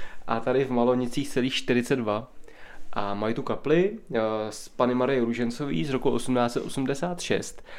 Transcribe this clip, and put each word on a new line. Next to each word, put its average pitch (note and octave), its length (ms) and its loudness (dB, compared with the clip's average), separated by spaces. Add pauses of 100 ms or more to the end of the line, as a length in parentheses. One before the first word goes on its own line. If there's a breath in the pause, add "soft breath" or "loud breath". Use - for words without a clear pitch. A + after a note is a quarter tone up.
(260 loud breath)
a A2+ 140 2
tady B2+ 240 2
v B2 60 -4
Malonicích B2 580 2
celých B2+ 260 0
čtyřicet B2 420 2
dva. A2 360 -2 (600 loud breath)
A G2+ 220 0
mají G#2+ 200 0
tu C3 80 -4
kapli, F3 560 2 (160)
eh, A#2 40 2 (320)
z - 180 -12
Panny B2 260 2
Marie B2+ 260 2
Růžencový A#2+ 640 -2
z C#3 60 -4
roku B2+ 200 2
osmnáct A#2+ 420 2
set - 100 0
osmdesát C#3 580 -2
šest. - 420 -2 (160 loud breath)